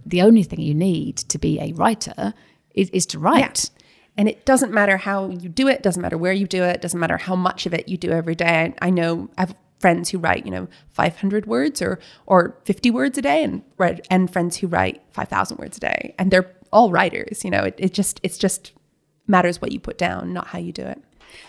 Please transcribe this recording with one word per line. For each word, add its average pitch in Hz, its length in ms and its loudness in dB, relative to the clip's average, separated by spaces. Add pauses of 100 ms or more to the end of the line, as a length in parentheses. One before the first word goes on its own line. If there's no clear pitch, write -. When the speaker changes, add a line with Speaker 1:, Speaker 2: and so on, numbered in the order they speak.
Speaker 1:
the 175 160 0
only 214 220 8
thing 156 160 -6
you 135 140 -2
need 160 420 0
to - 220 -6
be 151 240 0
a 160 100 -6
writer 208 640 -2 (420)
is, 196 140 2
is 180 180 0
to 151 120 -10
write. 233 520 2
Speaker 2:
Yeah. - 140 -20 (320)
And 208 100 4
it - 180 -4
doesn't 262 280 4
matter 202 240 4
how 196 320 -4
you 180 180 -10
do 262 220 2
it, - 120 2
doesn't 180 200 0
matter - 160 -4
where 180 160 0
you 196 120 0
do 185 160 -2
it, 180 200 0
doesn't 175 180 -6
matter 165 160 0
how 180 220 -4
much 185 280 -2
of 175 80 -2
it - 140 -4
you 180 80 -4
do 170 160 -4
every 165 240 0
day. 170 460 0
I, 175 60 0
I - 20 2
know 170 480 0
I 180 60 0
have 180 120 -6 (240)
friends 170 300 2
who 190 80 -4
write, 165 260 0
you - 80 -10
know, 180 160 -6 (220)
five - 260 0
hundred 202 300 -2
words 254 360 -2
or, 185 180 -2 (260)
or 180 400 4
fifty 233 260 2
words 254 260 0
a 277 40 -4
day, 285 240 2
and - 180 -6 (140)
write, 175 340 -2
and 185 180 4
friends 175 280 -2
who 190 100 -4
write 175 340 0 (100)
five - 180 -8
thousand - 260 -2
words - 220 -14
a - 20 -20
day. - 400 -4
And 185 120 2
they're 180 220 2 (200)
all 214 180 6
writers, 180 540 -2
you 190 40 -6
know, 196 140 0
it, 185 140 -4
it 190 160 0
just, - 300 -2
it's - 140 -6
just - 360 -2 (520)
matters 180 360 2
what - 100 -6
you - 80 -6
put - 180 -12
down, 175 360 -4
not 180 140 -8
how 180 120 -10
you 170 140 -10
do - 100 -12
it. - 180 -12 (480)